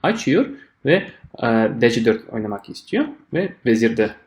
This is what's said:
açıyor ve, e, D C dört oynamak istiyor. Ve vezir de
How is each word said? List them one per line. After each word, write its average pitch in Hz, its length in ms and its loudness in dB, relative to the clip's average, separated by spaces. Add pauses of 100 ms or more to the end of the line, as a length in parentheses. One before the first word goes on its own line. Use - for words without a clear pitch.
açıyor 202 440 0 (380)
ve, 147 100 4 (480)
e, 123 40 -2 (340)
D 117 100 6
C 113 140 0
dört 110 260 0
oynamak 107 380 -8
istiyor. - 360 -4 (300)
Ve 180 180 -2 (140)
vezir 113 300 2
de 107 140 0 (160)